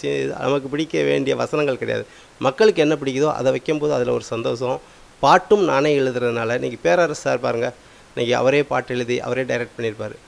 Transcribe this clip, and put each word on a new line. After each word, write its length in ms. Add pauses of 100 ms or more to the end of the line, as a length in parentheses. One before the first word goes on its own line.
சீ-, 360
நமக்கு 300
பிடிக்க 340
வேண்டிய 340
வசனங்கள் 420
கிடையாது. 280 (320)
மக்களுக்கு 440
என்ன 120
பிடிக்குதோ 380
அதை 180
வைக்கும்போது 420
அதுல 200
ஒரு 100
சந்தோஷம். 580 (400)
பாட்டும் 440
நானே 340
எழுதுறதுனால, 560
இன்னைக்கு 280
பேரரசு 380
சார் 200
பாருங்க, 320 (420)
இன்னைக்கு 240
அவரே 240
பாட்டு 320
எழுதி 260
அவரே 220
direct 260 (100)
பண்ணியிருப்பாரு. 380 (120)